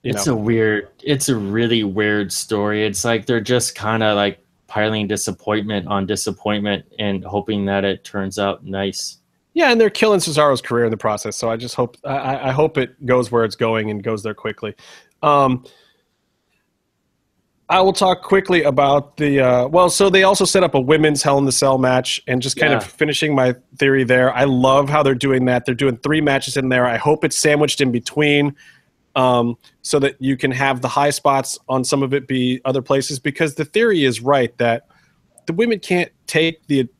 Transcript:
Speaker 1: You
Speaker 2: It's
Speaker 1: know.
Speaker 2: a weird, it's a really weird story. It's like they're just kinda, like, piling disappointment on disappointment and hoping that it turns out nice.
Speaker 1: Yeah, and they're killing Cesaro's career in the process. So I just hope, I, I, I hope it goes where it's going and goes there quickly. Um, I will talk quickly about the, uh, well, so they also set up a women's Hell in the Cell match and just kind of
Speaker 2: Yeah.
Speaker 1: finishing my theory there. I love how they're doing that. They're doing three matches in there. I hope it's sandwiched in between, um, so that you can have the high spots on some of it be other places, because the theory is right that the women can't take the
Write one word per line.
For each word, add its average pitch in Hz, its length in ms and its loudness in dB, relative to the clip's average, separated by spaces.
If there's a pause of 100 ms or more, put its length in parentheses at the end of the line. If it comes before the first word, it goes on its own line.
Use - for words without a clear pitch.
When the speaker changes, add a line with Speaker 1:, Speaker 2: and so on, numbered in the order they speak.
Speaker 1:
You 120 80 -4
Speaker 2:
It's 107 160 -2
Speaker 1:
know. 131 60 2
Speaker 2:
a - 20 2
weird, 107 520 0 (140)
it's 139 280 -2
a 127 60 2
really 110 500 -2
weird 104 480 -2
story. 104 520 -2
It's 104 200 -6
like 117 200 -2
they're 117 140 0
just 117 360 -2
kinda, 110 400 -2
like, 101 240 -2 (280)
piling 107 400 -4
disappointment 104 800 -4
on 98 180 -2
disappointment 104 800 -4 (160)
and 98 240 -4
hoping 101 420 -4
that 98 200 -2
it 95 180 -4
turns 98 360 -8
out 98 260 -4
nice. 98 520 -8 (360)
Speaker 1:
Yeah, 311 180 2
and 233 80 2
they're 214 120 4
killing 208 280 2
Cesaro's 147 420 2
career 120 240 -2
in 110 60 0
the 107 60 -4
process. 107 400 -4
So 117 120 -4
I 113 80 -2
just 120 180 -12
hope, 120 280 -2
I, 139 140 -6
I, 135 320 -4
I - 20 -2
hope 151 260 0
it 131 280 -6
goes 123 260 0
where 117 140 2
it's 101 100 -8
going 113 360 -2
and 101 120 -8
goes 110 200 -6
there 107 100 -8
quickly. 107 400 -10 (480)
Um, 139 420 2 (2000)
I 185 120 4
will 185 120 4
talk 185 300 0
quickly 190 400 2
about 143 540 2
the, 143 220 2
uh, 123 280 2
well, 175 220 4
so 196 200 2
they 190 140 4
also 190 220 4
set 185 180 2
up 151 120 0
a 135 40 6
women's 151 440 2
Hell 139 140 2
in 139 80 2
the 131 60 0
Cell 135 260 2
match 127 500 0
and 127 140 -2
just 131 160 -6
kind 151 160 2
of 117 100 0
Speaker 2:
Yeah. - 40 -14
Speaker 1:
finishing 151 460 -2
my 127 220 2 (220)
theory 135 260 2
there. 127 300 4
I 123 100 2
love 135 460 4
how 151 120 2
they're 135 140 2
doing 131 300 0
that. 123 200 0
They're 131 80 -2
doing 120 240 0
three 156 240 -2
matches 139 360 0
in 131 120 -2
there. 123 160 2
I 120 120 0
hope 156 260 0
it's - 140 -2
sandwiched 147 420 2
in 131 120 2
between, 143 640 0 (600)
um, 123 420 2 (240)
so - 180 -2
that 131 200 -2
you 131 160 -2
can 135 160 -2
have 131 300 -2
the 127 80 -4
high 143 220 2
spots 139 460 -2 (120)
on 131 140 -2
some 139 200 0
of 131 100 -2
it 135 140 -4
be 127 380 -2
other 135 160 -2
places, 135 360 -2
because 147 380 -4
the 151 100 -6
theory 208 380 0
is 117 180 0
right 127 360 0
that 117 280 0 (600)
the 165 80 -6
women 220 260 0
can't 180 320 -4 (160)
take 160 400 0
the 135 200 2 (120)